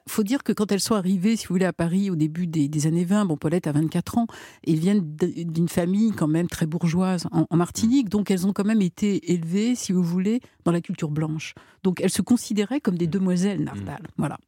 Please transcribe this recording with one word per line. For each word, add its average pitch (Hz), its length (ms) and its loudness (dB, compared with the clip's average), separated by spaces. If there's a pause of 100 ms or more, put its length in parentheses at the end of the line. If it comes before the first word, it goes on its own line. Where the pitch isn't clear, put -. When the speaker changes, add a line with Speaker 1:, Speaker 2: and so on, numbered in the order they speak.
Speaker 1:
faut - 140 -2
dire 240 200 -2
que 226 100 -2
quand 202 200 -2
elles 196 80 0
sont 226 140 0
arrivées, 196 420 2
si - 100 -6
vous 175 100 -4
voulez, 185 100 2
à 170 80 0
Paris 180 340 0
au 180 80 -2
début 156 300 0
des, 156 220 0
des 151 180 0
années 170 180 2
vingt, 202 220 2
bon, 156 100 0
Paulette 165 300 -2
a 151 60 -2
vingt-quatre 156 440 0
ans, 233 100 2 (380)
et 160 80 2
elles 156 60 4
viennent 175 380 2
d-, 170 280 -2
d'une 165 240 0
famille 196 440 2
quand 175 140 0
même 165 220 2
très - 160 -4
bourgeoise 175 680 0
en, 160 180 2
en 165 60 2
Martinique, 226 520 2
donc 202 220 0
elles 190 160 2
ont 202 80 2
quand 202 100 0
même 220 160 2
été 190 540 0
élevées, 190 400 0
si - 180 -4
vous 180 100 2
voulez, 185 380 0 (240)
dans 170 80 2
la 170 80 2
culture 165 300 -6
blanche. 156 420 -4 (300)
Donc 185 180 0
elles 190 100 2
se - 120 -2
considéraient 233 580 0
comme 180 160 0
des 170 100 0
Speaker 2:
Mmh. 160 40 -2
Speaker 1:
demoiselles 185 500 0
Speaker 2:
Mmh. 104 40 0
Speaker 1:
Nardal. 101 380 -8 (140)
Voilà. - 320 -4